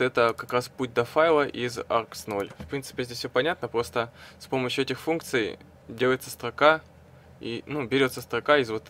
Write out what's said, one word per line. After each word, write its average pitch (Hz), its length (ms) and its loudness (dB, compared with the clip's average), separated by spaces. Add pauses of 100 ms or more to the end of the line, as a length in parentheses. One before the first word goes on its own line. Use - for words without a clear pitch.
это 117 320 4
как - 160 -8
раз 123 160 0
путь 127 260 -6
до 120 100 2
файла 156 420 4
из 120 320 -6
args - 480 -2
ноль. 101 320 -2
В - 100 -14
принципе, 135 360 -8
здесь 120 140 -10
всё 131 100 -8
понятно, 135 400 0
просто 117 420 -2 (280)
с - 80 -20
помощью 131 380 -2
этих 127 160 -4
функций 135 580 -2 (300)
делается 127 420 0
строка, 147 500 4 (600)
и, 117 260 -6
ну, 139 200 -4
берётся 131 340 2
строка 123 380 2
из 120 120 0
вот 110 200 -4